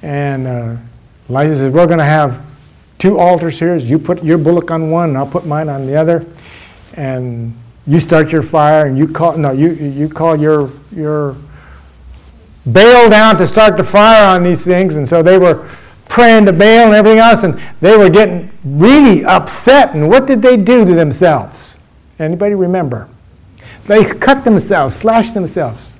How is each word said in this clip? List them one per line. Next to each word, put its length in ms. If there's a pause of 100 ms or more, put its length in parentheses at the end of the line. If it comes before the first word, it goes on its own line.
And, 440
uh, 300 (540)
Elijah 260
says, 160
"We're 140
gonna 180
have 380 (560)
two 200
altars 400
here. 180
You 220
put 240
your 140
bullock 340
on 200
one, 200
and 80
I'll 80
put 200
mine 240
on 160
the 100
other. 300 (680)
And 600 (320)
you 120
start 320
your 120
fire, 420
and 140
you 100
call, 300
no, 140
you, 180
you 400
call 260
your, 340 (240)
your 400 (1300)
Baal 420
down 300
to 80
start 320
the 60
fire 420
on 160
these 200
things." 340
And 120
so 140
they 160
were 280 (440)
praying 340
to 80
Baal 360
and 60
everything 260
else, 220
and 160 (220)
they 160
were 140
getting 400 (140)
really 600
upset. 680
And 160
what 160
did 160
they 160
do 260
to 100
themselves? 840 (420)
Anybody 380
remember? 500 (800)
They 180
cut 400
themselves, 520
slashed 380
themselves. 540 (120)